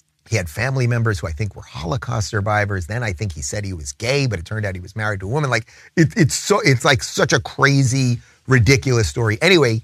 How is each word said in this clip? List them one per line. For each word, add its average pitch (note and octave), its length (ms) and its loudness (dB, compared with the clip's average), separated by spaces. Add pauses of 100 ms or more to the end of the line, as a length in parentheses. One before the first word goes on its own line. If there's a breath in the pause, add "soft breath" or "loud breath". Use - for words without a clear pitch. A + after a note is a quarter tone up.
(280)
he A2+ 80 0
had F2+ 140 -2
family B2+ 360 -2
members A#2 320 0
who - 80 -8
I E2 60 -6
think G2 240 -6
were G#2 60 -14
Holocaust C3 680 -6
survivors. G#2 580 -2
Then A2 160 -6
I G#2 120 -4
think G2 180 -6
he D#2 80 -12
said G#2 240 -6
he G2 80 -8
was D#2 200 -10
gay, C3+ 340 0
but G#2+ 120 -2
it E2 60 -10
turned G#2+ 220 -6
out F#2+ 80 -6
he F#2 60 -12
was F2+ 140 -16
married G#2+ 260 -4
to F#2+ 60 -10
a - 40 -6
woman. C#3+ 180 -2
Like, A#2 200 -2 (280 loud breath)
it, D#3+ 220 4
it's D#3 160 4
so, - 260 2
it's, C3 240 2
like, C#3 180 4
such F3 300 -2
a C3+ 80 4
crazy, C3+ 800 2 (280 loud breath)
ridiculous B2+ 640 4
story. A2 320 -2
Anyway, C#3 440 4